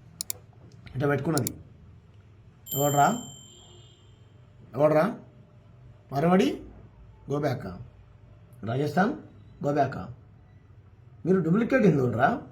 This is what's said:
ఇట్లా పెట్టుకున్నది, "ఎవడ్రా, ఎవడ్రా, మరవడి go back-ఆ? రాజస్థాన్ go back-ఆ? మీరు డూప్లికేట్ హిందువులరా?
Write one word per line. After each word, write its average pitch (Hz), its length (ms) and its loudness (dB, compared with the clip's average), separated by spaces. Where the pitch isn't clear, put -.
ఇట్లా 135 120 0
పెట్టుకున్నది, 143 460 0
"ఎవడ్రా, 143 380 4
ఎవడ్రా, 156 360 4
మరవడి 185 440 2
go 143 60 0
back-ఆ? 131 340 -4
రాజస్థాన్ 151 500 -2
go 143 80 0
back-ఆ? 131 340 -2
మీరు 185 120 2
డూప్లికేట్ 214 480 2
హిందువులరా? 139 520 2